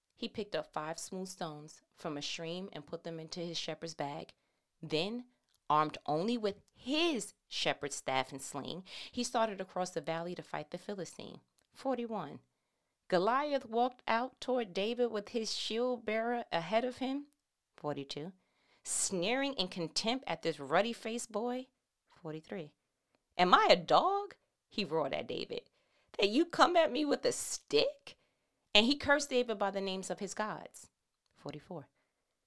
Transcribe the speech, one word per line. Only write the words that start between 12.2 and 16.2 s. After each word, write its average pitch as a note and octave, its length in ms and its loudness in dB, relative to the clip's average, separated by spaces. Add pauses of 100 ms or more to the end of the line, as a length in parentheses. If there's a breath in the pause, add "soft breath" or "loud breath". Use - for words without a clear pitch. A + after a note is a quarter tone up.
"Goliath C4 580 2
walked A#3+ 420 0
out B3 320 0
toward B3 340 -2
David A#3 380 0
with G#3 180 -4
his A3 260 -2
shield A#3 500 -2
bearer A3+ 460 0